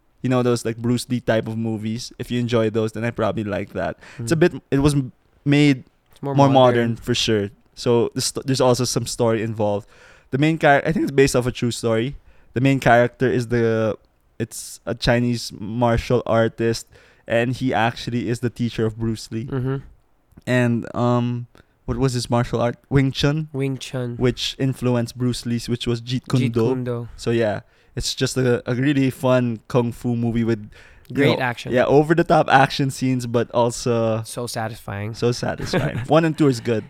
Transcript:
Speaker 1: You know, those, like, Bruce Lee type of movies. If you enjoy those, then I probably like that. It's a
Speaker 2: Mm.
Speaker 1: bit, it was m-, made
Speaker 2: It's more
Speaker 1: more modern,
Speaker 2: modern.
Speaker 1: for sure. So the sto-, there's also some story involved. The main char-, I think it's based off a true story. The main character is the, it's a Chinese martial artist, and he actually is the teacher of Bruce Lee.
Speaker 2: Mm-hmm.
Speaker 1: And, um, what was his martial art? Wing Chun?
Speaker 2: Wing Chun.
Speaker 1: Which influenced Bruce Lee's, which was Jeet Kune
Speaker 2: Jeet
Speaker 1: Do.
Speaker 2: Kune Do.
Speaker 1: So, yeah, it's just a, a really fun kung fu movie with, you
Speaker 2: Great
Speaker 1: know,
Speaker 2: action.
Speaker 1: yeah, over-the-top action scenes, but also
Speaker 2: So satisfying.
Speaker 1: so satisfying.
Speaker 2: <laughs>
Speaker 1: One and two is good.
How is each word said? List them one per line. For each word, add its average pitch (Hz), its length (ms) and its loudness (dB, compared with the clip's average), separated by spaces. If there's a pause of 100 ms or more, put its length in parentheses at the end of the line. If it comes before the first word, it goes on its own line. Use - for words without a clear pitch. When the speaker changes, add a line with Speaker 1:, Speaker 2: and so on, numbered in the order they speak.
(220)
Speaker 1:
You 127 80 -2
know, 127 120 2
those, 123 220 0
like, 110 120 -4
Bruce 120 320 -2
Lee 123 120 -2
type 110 280 0
of 110 80 -6
movies. 110 640 -6
If 123 120 -10
you 120 100 -2
enjoy 113 300 2
those, 110 220 -2
then 110 120 -8
I 117 60 -2
probably 107 340 -2
like 98 280 -6
that. 85 260 -6 (200)
It's 120 140 -6
a 170 40 2
Speaker 2:
Mm. 151 40 -2
Speaker 1:
bit, 175 120 4 (180)
it 139 100 2
was 147 140 4
m-, 135 180 -2 (320)
made 143 400 4 (280)
Speaker 2:
It's - 100 -20
more 139 120 -6
Speaker 1:
more 139 140 6
modern, 120 420 6
Speaker 2:
modern. 110 60 -4
Speaker 1:
for 123 180 -2
sure. 104 340 0 (260)
So 117 400 2
the 127 60 -2
sto-, - 240 -6
there's 131 160 0
also 123 240 4
some 117 220 -2
story 113 360 0
involved. 104 460 -4 (420)
The 131 80 0
main 156 200 2
char-, 143 280 4
I 165 60 0
think 214 120 0
it's 240 60 -2
based 139 240 4
off 123 120 2
a 127 60 0
true 120 200 -2
story. 117 440 -2 (380)
The 117 60 -2
main 139 180 4
character 123 500 4
is 113 200 0
the, 113 480 0 (420)
it's - 480 -10
a 101 80 -4
Chinese 120 640 0
martial 117 680 0
artist, 113 600 0 (400)
and 120 300 0
he 131 180 -2
actually 113 540 -2
is 117 120 -2
the 120 100 -2
teacher 117 360 -4
of 107 120 -6
Bruce 113 340 -6
Lee. 113 140 -8
Speaker 2:
Mm-hmm. 135 300 -4 (720)
Speaker 1:
And, 123 480 2
um, 120 520 0 (400)
what 123 100 -4
was 127 160 0
his 123 180 -4
martial 120 300 0
art? 120 160 0 (140)
Wing 135 200 2
Chun? 151 420 -2
Speaker 2:
Wing 135 260 -6
Chun. 123 380 -8
Speaker 1:
Which - 440 -2
influenced 123 580 -2
Bruce 123 280 -2
Lee's, 117 220 -4
which 120 200 -4
was 117 140 -2
Jeet 123 260 -6
Kune 127 140 2
Speaker 2:
Jeet 117 100 0
Speaker 1:
Do. 120 160 2
Speaker 2:
Kune 127 160 -2
Do. 120 320 -6
Speaker 1:
So, - 160 -4
yeah, 107 280 0 (360)
it's - 180 -4
just - 220 -4
a, 127 340 2
a 127 60 -2
really 135 340 2
fun 123 560 0
kung 120 240 0
fu 123 240 -4
movie 117 300 0
with, 107 260 -2 (380)
you 120 80 -8
Speaker 2:
Great 139 240 2
Speaker 1:
know, 131 40 -2
Speaker 2:
action. 120 280 -6
Speaker 1:
yeah, 123 140 4
over-the-top 156 640 4
action 135 440 4
scenes, 131 340 -2
but 117 240 -2
also 117 720 0
Speaker 2:
So 120 240 -10
satisfying. 110 680 -8
Speaker 1:
so 120 180 0
satisfying. 131 640 -4
Speaker 2:
<laughs> 117 80 -6
Speaker 1:
One 160 180 4
and 160 140 -2
two 156 80 4
is 123 140 2
good. 110 300 -2